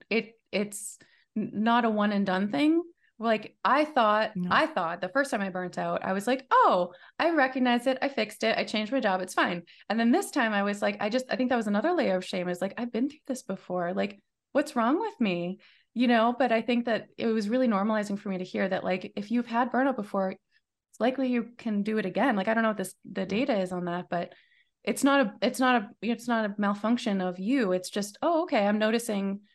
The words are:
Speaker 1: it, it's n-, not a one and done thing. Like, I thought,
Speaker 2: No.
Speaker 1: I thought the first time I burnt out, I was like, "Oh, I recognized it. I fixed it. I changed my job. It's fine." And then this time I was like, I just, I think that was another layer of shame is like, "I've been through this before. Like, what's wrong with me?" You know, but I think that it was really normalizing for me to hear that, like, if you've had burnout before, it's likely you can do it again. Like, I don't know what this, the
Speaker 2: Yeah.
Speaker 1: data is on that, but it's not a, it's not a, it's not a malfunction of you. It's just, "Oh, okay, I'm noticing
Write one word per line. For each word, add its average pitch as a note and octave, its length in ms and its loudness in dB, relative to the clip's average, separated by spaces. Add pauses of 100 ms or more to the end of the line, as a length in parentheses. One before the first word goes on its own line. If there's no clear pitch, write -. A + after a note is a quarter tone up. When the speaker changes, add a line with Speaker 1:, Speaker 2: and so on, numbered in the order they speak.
Speaker 1:
it, A3 220 -2 (200)
it's - 460 -6 (380)
n-, G#3 180 -4
not A#3 320 2
a A3+ 40 2
one G#3 220 2
and G3 140 0
done F#3+ 260 0
thing. D4+ 300 2 (380)
Like, A3 440 -2
I C#4+ 220 4
thought, A3 500 2
Speaker 2:
No. F3+ 160 -4
Speaker 1:
I C4 140 4
thought F3+ 360 -4
the F#3 80 -4
first C#4 200 0
time G#3+ 120 -2
I G3 80 -2
burnt F3+ 280 -6
out, E3+ 260 -2
I F#3+ 100 0
was G3+ 120 -2
like, B3+ 240 -2
"Oh, A3 440 4 (260)
I D#4 120 4
recognized B3+ 540 2
it. C4 160 0
I C#4+ 80 0
fixed G#3+ 340 -4
it. A3+ 140 2
I G#3 60 2
changed G#3+ 280 -4
my C4+ 80 0
job. F#3+ 220 2
It's F#3 140 -8
fine." G3 280 0 (240)
And A3 120 0
then A#3 120 4
this F#4+ 200 2
time A#3 200 0
I G3+ 120 2
was G3+ 180 -2
like, G#3 180 0
I G#3+ 100 -2
just, B3+ 200 -2
I G#3+ 60 -2
think B3 140 0
that B3+ 80 2
was A3 100 -2
another G#3+ 260 2
layer A3 220 2
of F#3 100 -2
shame F3+ 240 -4
is F3+ 120 -4
like, G3 160 -4
"I've A#3+ 140 -6
been A#3+ 180 -2
through - 180 -20
this B3+ 160 -6
before. F3+ 500 -6
Like, G3+ 260 -4 (340)
what's D4 220 -2
wrong B3 240 2
with G#4+ 200 -6
me?" F3+ 400 -2 (340)
You A#3+ 140 2
know, A#3+ 320 4
but B3 120 2
I A3+ 120 2
think A#3+ 220 0
that A3+ 220 -2 (120)
it A3 80 -2
was A3 220 0
really B3+ 180 2
normalizing G#3 500 0
for G3+ 120 -8
me F#3 100 -4
to F#3 40 -6
hear G3 240 -2
that, F#3 160 -2
like, F#3+ 320 -4
if G3+ 140 -8
you've A#3+ 180 -2
had A#3 240 0
burnout C4 240 2
before, G3+ 360 -4
it's - 680 -18
likely C4 300 0
you A#3+ 200 0 (100)
can G#3 240 -2
do G#3+ 160 -2
it G3 80 -2
again. G#3 280 2
Like, F#3+ 120 -2
I A3 80 2
don't A3+ 80 0
know A3 60 2
what G#3 80 -2
this, F#3 180 -8 (100)
the F#3+ 160 -6
Speaker 2:
Yeah. F#3 40 -4
Speaker 1:
data G#3+ 340 0
is F#3 120 -2
on F3+ 140 -4
that, F3 240 -6
but F3 240 -6 (500)
it's - 200 -4
not C#4 220 6
a, G3 160 -4
it's B3 180 0
not B3+ 220 4
a, G3+ 80 -10 (140)
it's A#3 260 -4
not A3+ 160 0
a G3+ 140 -4
malfunction G#3 600 0
of F#3 200 -4
you. G#3+ 340 0
It's F#3 160 -2
just, G3+ 320 -6
"Oh, D#4+ 220 2
okay, B3 220 2
I'm G#3 120 2
noticing G#3 640 0 (140)